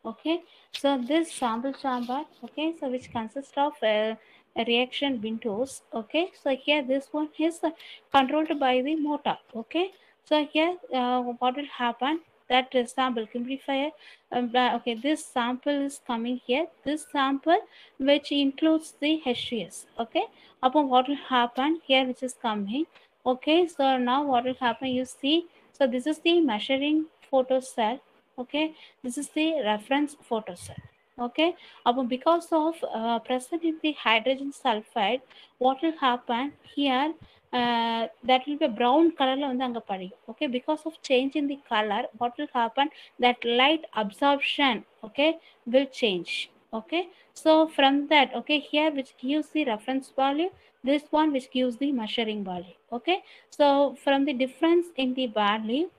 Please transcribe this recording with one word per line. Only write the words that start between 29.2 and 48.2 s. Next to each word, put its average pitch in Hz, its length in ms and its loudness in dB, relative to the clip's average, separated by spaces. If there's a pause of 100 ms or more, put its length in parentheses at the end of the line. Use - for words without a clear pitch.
the 311 100 0 (220)
reference 269 460 0 (120)
photocell. 214 540 -8 (440)
Okay, 311 240 2 (340)
upon 247 220 2
because 330 460 2
of, 320 220 2 (200)
uh, 226 240 -2
present 254 460 -4
in 320 180 -2
the 302 100 0
hydrogen 262 600 0
sulfide, 220 720 -2 (360)
what 262 240 0
will 320 160 0
happen 247 540 -2 (220)
here? 277 340 0 (440)
Uh, 233 540 0 (180)
that 254 220 4
will 285 160 -4
be 311 40 2
a 233 140 -2
brown 262 240 6 (140)
color 262 220 2
ல 294 100 -2
வந்து 254 160 -2
அங்க 233 140 -6 (100)
படியும். 190 280 -8 (120)
Okay, 294 260 -6
because 302 320 -4
of 311 60 -10 (140)
change 269 320 2
in 285 120 -2
the 277 60 -8 (120)
color, 214 320 0 (180)
what 240 180 -2
will 294 220 -8
happen? 254 280 0 (360)
That 240 140 4 (220)
light 311 240 4 (180)
absorption, 277 840 0 (240)
okay, 285 220 2 (420)
will 269 160 4 (120)
change. 185 320 -2 (460)
Okay, 330 240 -4 (400)
so 320 100 6 (240)
from 277 180 6 (180)
that, 277 160 6 (120)